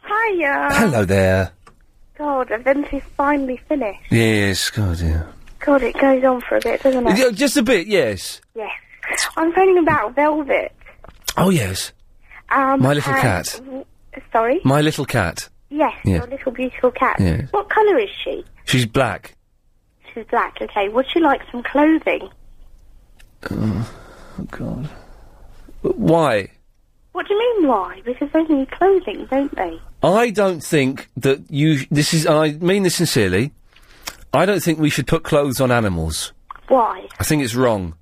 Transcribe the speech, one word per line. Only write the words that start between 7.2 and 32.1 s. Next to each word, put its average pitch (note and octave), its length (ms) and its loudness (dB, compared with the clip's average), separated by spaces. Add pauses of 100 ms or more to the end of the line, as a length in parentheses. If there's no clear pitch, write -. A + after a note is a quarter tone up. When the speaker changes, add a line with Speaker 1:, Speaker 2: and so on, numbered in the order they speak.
Speaker 2:
just C4 260 0
a C#4 40 2
bit, G#3 240 2
yes. C#3 540 -2 (140)
Speaker 1:
Yes. A3 160 -8 (680)
I'm E4 160 0
phoning F#4 260 4
about B3+ 360 0
Velvet. C#4+ 580 0 (640)
Speaker 2:
Oh, F3 140 4
yes. G#2+ 420 -2 (580)
Speaker 1:
Um, C4+ 300 2
Speaker 2:
My C4 140 4
little - 180 -2
Speaker 1:
and C4+ 100 0
Speaker 2:
cat. G#2+ 400 -2
Speaker 1:
w-, C4+ 220 -14 (480)
sorry? A#3+ 320 2
Speaker 2:
My C#3 160 4
little D3+ 240 0
cat. F#2+ 440 -4 (200)
Speaker 1:
Yes, C#4+ 240 0 (120)
Speaker 2:
Yeah. F#2+ 120 2
Speaker 1:
your E3 100 -4
little C4 260 -8
beautiful B3+ 400 -2
cat. - 280 -2
Speaker 2:
Yes. F#2 320 0
Speaker 1:
What G4+ 160 -2
colour G#4 300 4
is G3+ 100 0 (160)
she? - 180 -8 (220)
Speaker 2:
She's B2 220 2
black. A2 500 -2 (800)
Speaker 1:
She's A3+ 160 -10
black, G#3+ 320 -2
okay. G#3 260 -4
Would A#3+ 240 0
she F4 80 2
like C#4+ 220 2 (100)
some A#3+ 100 -10
clothing? C#4+ 680 0 (1200)
Speaker 2:
Uh, A2 340 -2
oh, - 680 -18
God. B2+ 380 -10 (960)
W-, - 180 -2
why? D#3+ 480 2 (640)
Speaker 1:
What E4+ 140 -6
do G4+ 80 0
you G#4 60 0 (200)
mean, D4+ 80 4
why? G3 360 -2
Because B3+ 280 -6
they D#4+ 120 2
need C#4 260 -2
clothing, F4 600 0
don't C#4 260 -2
they? E3 220 -6 (240)
Speaker 2:
I A3 280 4
don't F#3+ 320 0
think C#3 540 -2
that C3+ 340 -2
you, D3 300 2 (100)
this D3+ 240 0